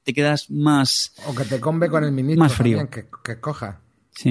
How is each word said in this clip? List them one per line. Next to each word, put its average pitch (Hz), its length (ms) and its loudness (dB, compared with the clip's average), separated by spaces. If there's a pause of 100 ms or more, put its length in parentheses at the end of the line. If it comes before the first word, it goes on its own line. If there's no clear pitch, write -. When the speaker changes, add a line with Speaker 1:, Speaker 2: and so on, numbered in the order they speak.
Speaker 1:
te 135 100 -4
quedas 147 380 0
más 147 640 0 (120)
Speaker 2:
O 143 80 -4
que 127 100 -4
te 117 160 -4
combe 160 280 0
con 156 160 0
el 147 80 0
ministro 139 320 2
Speaker 1:
más 135 80 6
frío. 117 240 2
Speaker 2:
también, 104 300 -6
que, - 40 -20 (140)
que - 80 -10
escoja. 117 480 -10 (320)
Speaker 1:
Sí. - 180 -2